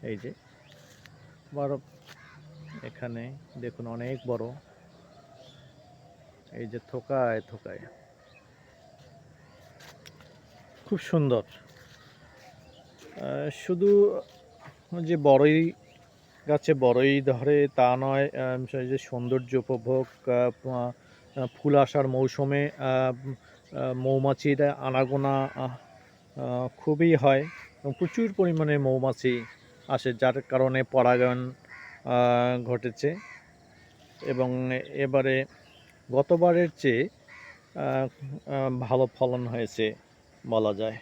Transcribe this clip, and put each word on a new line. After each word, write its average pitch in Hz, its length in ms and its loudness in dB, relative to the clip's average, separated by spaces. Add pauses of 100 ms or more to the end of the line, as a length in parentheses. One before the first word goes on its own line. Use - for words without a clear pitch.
(100)
এই 110 80 -8
যে 117 160 -14 (1160)
আবার 139 260 -4 (1040)
এখানে 120 540 -12 (200)
দেখুন 120 300 -12
অনেক 120 400 -8
বড়, 117 240 -4 (2000)
এই 117 160 -12
যে 113 120 -12 (120)
থোকায় 123 580 -2
থোকায়, 101 300 -16 (3000)
খুব 196 140 -4
সুন্দর। 135 440 0
আ, - 40 -14 (2250)
শুধু 202 580 4 (880)
যে 170 80 2
বড়ই 151 540 6 (760)
গাছে 147 260 2
বড়ই 131 480 4
ধরে 139 540 2
তা 123 200 6
নয়, 135 320 0
আ, - 40 -6 (400)
সেই 131 160 -6
যে 131 100 -2
সৌন্দর্য 123 580 -4
উপভোগ, 127 760 -2
আ, 123 220 2 (180)
আ, 123 220 -4 (640)
ফুল 143 200 2
আসার 139 320 4
মৌসুমে, 139 640 0
আ, 139 120 -16
আ, 131 1120 -4
মৌমাছির 135 920 0
আনাগোনা, 135 580 0
আ, 131 180 -8
আ, 131 60 -4 (1080)
খুবই 160 380 4
হয় 135 300 6 (360)
এবং 139 180 -6
প্রচুর 202 340 -2
পরিমাণে 160 440 2
মৌমাছি 131 680 0 (420)
আসে, 131 260 -2
যার 127 280 2
কারণে 131 420 0
পরাগায়ন, 123 680 2 (520)
আ, 123 100 -2 (480)
ঘটেছে 123 520 -4 (1080)
এবং 127 580 -4 (240)
এবারে 135 420 0 (640)
গতবারের 170 680 2
চেয়ে, 127 260 0
আ, - 1040 -8 (460)
আ, 135 160 -2 (100)
ভালো 127 280 2 (100)
ফলন 123 300 -2
হয়েছে 113 480 -4 (520)
বলা 110 260 2
যায়। 110 280 -6